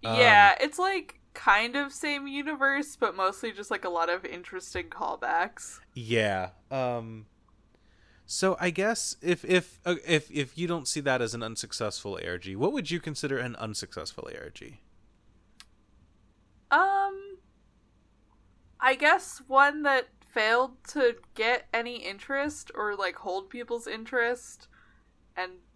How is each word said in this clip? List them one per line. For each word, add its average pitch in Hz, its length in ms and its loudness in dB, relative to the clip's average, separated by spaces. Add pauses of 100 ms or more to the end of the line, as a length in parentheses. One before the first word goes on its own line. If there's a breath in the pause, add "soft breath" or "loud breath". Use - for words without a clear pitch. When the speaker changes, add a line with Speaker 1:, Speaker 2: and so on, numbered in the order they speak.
Speaker 1:
Um, 226 140 0
Speaker 2:
Yeah, 208 420 10
it's, 294 180 -2
like, 381 420 -2 (120)
kind 226 440 2
of 277 160 -4
same 285 340 -4
universe, 277 680 -2
but 202 180 0
mostly 190 380 -2
just, 202 180 -10
like, 202 140 -4
a 190 40 -2
lot 170 220 0
of 190 140 -2
interesting 180 680 -10
callbacks. 165 880 -4 (160)
Speaker 1:
Yeah. 107 560 0 (220)
Um, 117 540 -6 (1040 soft breath)
so 190 280 2
I 180 100 0
guess 196 500 -2
if, 175 240 0
if, 175 400 0
uh, 175 120 0 (100)
if, 156 240 2
if 143 260 -4
you 170 120 -2
don't 165 180 -4
see - 140 -4
that 131 200 2
as 117 140 -2
an 117 80 -6
unsuccessful 110 760 -6
A 85 120 -8
R 87 100 -4
G, 92 160 -10
what 143 180 0
would 233 160 -4
you 170 120 -4
consider 139 380 -6
an 120 180 -6
unsuccessful - 760 -10
A - 60 -14
R - 120 -14
G? - 320 -18 (1900)
Speaker 2:
Um, 392 680 2 (1400)
I 262 160 4
guess 294 540 2
one 285 340 6
that 269 280 2 (220)
failed 240 440 2 (140)
to 240 260 2 (180)
get 233 400 0
any 240 220 -4
interest 277 760 -6
or, 208 220 -2
like, 190 220 -4
hold 190 340 -6
people's 240 380 -8
interest 233 800 -4 (680 soft breath)
and 185 180 -8 (220)